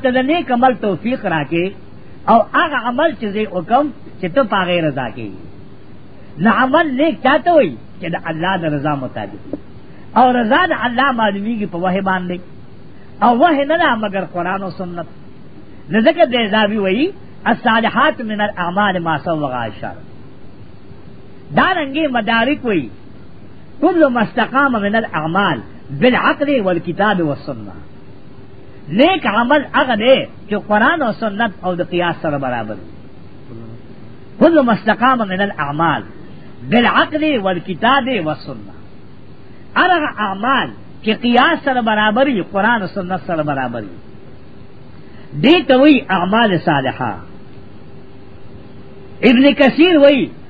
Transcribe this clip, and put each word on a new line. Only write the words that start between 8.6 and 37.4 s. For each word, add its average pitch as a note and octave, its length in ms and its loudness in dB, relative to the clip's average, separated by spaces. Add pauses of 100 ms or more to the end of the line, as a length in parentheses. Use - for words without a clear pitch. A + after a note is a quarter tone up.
رضا D3 220 0
مطابق A2 380 -8
وي۔ - 240 -12 (580)
او B3 160 6
رضا B3 340 2
د E4 60 0 (100)
الله B3 300 0
معلومیږي G#3+ 540 -2
په - 100 -8
وحی F#3 260 0
باندې، F#3 380 -2 (840)
او A#3+ 160 6
وحی C#4+ 260 4
نه D#4 120 0
ده D4+ 180 2
مګر G3 280 -4 (100)
قرآن F#3 300 -4
او F#3+ 60 -6
سنت۔ F3 360 -10 (840)
نو G3+ 100 4
ځکه D#4+ 260 6
بیضاوي A3 520 2
وایي، G#3+ 340 0 (340)
الصالحات A#3 760 2
من G#3+ 200 -4
الاعمال F#3 580 0
ما E3 180 -2
سوغ D3+ 360 -4
الشر۔ A2 420 -8 (1600)
دارنګې D4+ 560 2
مدارک A#3 540 0
وایي، E3 240 0 (920)
کل D#4+ 260 6
ما A#3+ 140 2
استقام B3+ 500 2
من G#3 240 0
الاعمال E3+ 640 0 (380)
بالعقل B3+ 640 2
والکتاب F3+ 600 0
والسنة۔ C3 500 -4 (1160)
نیک D4 360 4
عمل A#3+ 480 2
هغه B3+ 220 2
دی A3 300 4 (240)
چې G3+ 60 -2 (120)
قرآن B3+ 340 4
او A#3 100 0
سنت G#3 400 -2 (120)
او F3+ 120 -2
د F3 60 -2
قیاس F3 400 -2
سره D3 160 -2
برابر A#2+ 340 -4
وي۔ G2 180 -14 (1500)
کل D#4 220 6
ما A#3+ 120 4
استقام A3 460 2
من F#3+ 220 -2
الاعمال D3+ 600 0 (680)
بالعقل B3+ 680 2
والکتاب G3+ 880 0